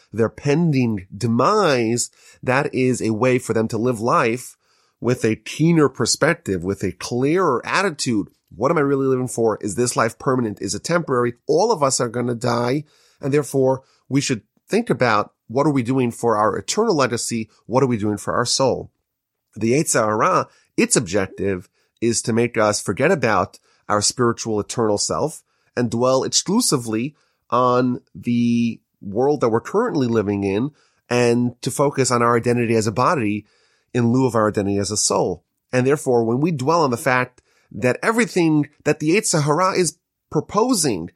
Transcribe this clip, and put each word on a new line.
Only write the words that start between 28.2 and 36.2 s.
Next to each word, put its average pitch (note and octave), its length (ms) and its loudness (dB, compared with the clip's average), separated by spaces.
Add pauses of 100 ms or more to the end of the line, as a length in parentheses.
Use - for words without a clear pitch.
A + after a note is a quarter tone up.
world B2 400 -2
that B2 100 2
we're A2+ 120 0
currently F#3+ 460 -2
living G2+ 360 0
in G#2 280 -2 (380)
and A#2+ 520 2
to C3 100 -4
focus C#3 400 0
on A#2+ 100 2
our A#2+ 140 4
identity A#2+ 400 0
as A2 120 2
a A2+ 40 0
body A#2 540 -2 (480)
in A#2 180 2
lieu C3 140 4
of A#2+ 100 -2
our G#2+ 140 4
identity G2+ 280 0
as G2+ 140 -2
a G#2+ 60 -4
soul. C3+ 480 -2 (260)
And B2+ 160 0
therefore, B2+ 380 2